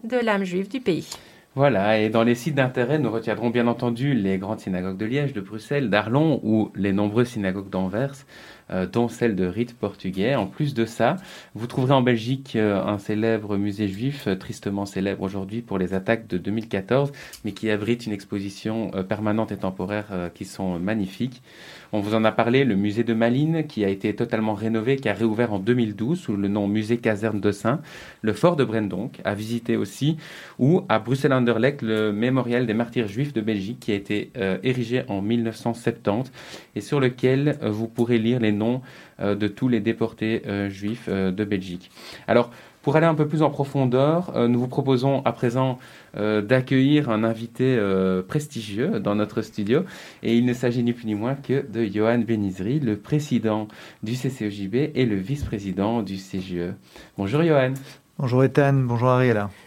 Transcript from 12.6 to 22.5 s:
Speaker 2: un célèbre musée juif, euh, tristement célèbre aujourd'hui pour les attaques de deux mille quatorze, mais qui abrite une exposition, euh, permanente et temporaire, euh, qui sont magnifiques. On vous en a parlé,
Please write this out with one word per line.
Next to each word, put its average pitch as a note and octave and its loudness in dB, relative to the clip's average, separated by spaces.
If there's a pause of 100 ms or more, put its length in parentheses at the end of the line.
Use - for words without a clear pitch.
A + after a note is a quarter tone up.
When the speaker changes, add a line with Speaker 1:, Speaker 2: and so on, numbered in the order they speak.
Speaker 2:
un G#2 0
célèbre G#2+ -2
musée G2+ -2
juif, B2 -4
euh, F#2+ 2
tristement G2+ -6
célèbre G2 -4
aujourd'hui G2 -4
pour G2+ -6
les F#2 0
attaques A2+ 0
de F#2 -2
deux F2+ -4
mille A2 -4
quatorze, B2+ 0 (340)
mais G2+ -4
qui A2 -4
abrite G#2+ -2
une G#2+ -4
exposition, G2+ -6
euh, F#2+ -2
permanente G#2+ -2
et G2 -4
temporaire, G2 -4
euh, F2 -4
qui F#2 -12
sont F#2 -4
magnifiques. G#2+ -4 (540)
On G#2+ 2
vous G#2+ 0
en A2 4
a G#2+ 6
parlé, A#2+ 4